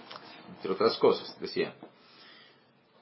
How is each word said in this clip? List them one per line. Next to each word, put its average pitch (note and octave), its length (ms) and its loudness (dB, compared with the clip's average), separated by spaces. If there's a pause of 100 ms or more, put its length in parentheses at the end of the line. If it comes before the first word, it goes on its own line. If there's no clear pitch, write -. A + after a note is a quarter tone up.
(580)
entre - 160 -6
otras A2 260 2
cosas, - 400 2
decían. - 340 -4 (1300)